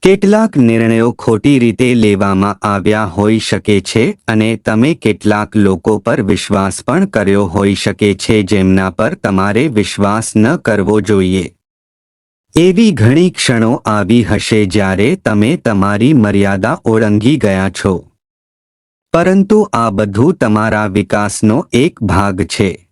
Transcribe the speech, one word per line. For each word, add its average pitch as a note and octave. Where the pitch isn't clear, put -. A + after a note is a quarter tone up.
કેટલાક G3+
નિર્ણયો A2+
ખોટી B2
રીતે A#2+
લેવામાં G2+
આવ્યા G#2
હોઈ G#2
શકે G#2
છે B2+
અને A2
તમે A2
કેટલાક G#2
લોકો G2
પર A#2+
વિશ્વાસ G2
પણ F3
કર્યો G2+
હોઈ G2
શકે G2+
છે G#2+
જેમના F#2+
પર A2
તમારે G2+
વિશ્વાસ G#2
ન A2+
કરવો G#2
જોઈએ. F#2+
એવી F#3
ઘણી C3+
ક્ષણો A#2
આવી G#2+
હશે G#2
જ્યારે G2
તમે A2
તમારી G#2
મર્યાદા G2+
ઓળંગી A2
ગયા F#2+
છો. F#2
પરંતુ F#3+
આ A2+
બધું G#2+
તમારા G#2+
વિકાસનો G#2
એક C#3
ભાગ G2
છે. F2+